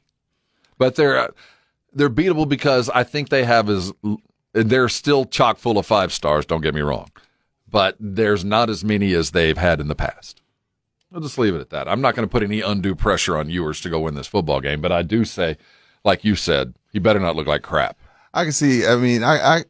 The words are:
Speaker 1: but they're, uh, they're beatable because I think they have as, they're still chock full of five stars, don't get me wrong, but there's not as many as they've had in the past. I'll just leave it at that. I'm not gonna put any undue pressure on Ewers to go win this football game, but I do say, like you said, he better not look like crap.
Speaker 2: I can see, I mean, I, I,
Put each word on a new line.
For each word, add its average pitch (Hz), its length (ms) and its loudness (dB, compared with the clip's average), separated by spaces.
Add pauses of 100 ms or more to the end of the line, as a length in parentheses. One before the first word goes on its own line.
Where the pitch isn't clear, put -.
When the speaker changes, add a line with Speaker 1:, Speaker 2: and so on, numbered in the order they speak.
(760)
Speaker 1:
but 127 180 2
they're, 139 220 4
uh, 127 100 0 (680)
they're 143 160 2
beatable 156 400 0
because 131 400 0
I 123 140 2
think 143 260 -6
they 135 140 2
have 117 260 2
as, 98 220 -2 (640)
they're 113 360 2
still 139 360 0
chock 113 320 0
full 113 200 0
of 95 80 0
five 95 280 2
stars, 73 320 0
don't 80 160 -2
get 76 120 -2
me 73 80 -2
wrong, 71 280 -4 (600)
but 95 300 0
there's 104 460 0
not 113 240 0
as 95 140 -6
many 101 300 2
as 80 180 0
they've 80 260 2
had 85 220 2
in 73 80 -6
the 73 80 -4
past. - 460 -8 (720)
I'll 170 80 -10
just 147 160 -10
leave 110 160 2
it 82 80 -4
at - 100 -16
that. 71 180 -8
I'm 107 120 -2
not 127 140 0
gonna 113 120 -4
put 117 160 -2
any 104 180 -4
undue 98 340 -2
pressure 90 420 0
on 78 120 -4
Ewers 80 320 -4
to 92 80 -8
go 82 100 -2
win 78 160 -4
this 67 120 -10
football 76 340 -2
game, 71 200 -4
but 90 100 2
I 87 120 2
do 107 220 0
say, 85 320 -4 (460)
like 95 200 2
you 104 120 2
said, 67 380 -2 (180)
he 107 80 -4
better 104 200 4
not 85 160 0
look 78 120 -6
like 76 160 0
crap. - 340 -2 (360)
Speaker 2:
I 170 100 -2
can 156 100 -4
see, 127 320 2
I 120 100 4
mean, 120 280 2
I, 147 340 2
I, 165 120 -6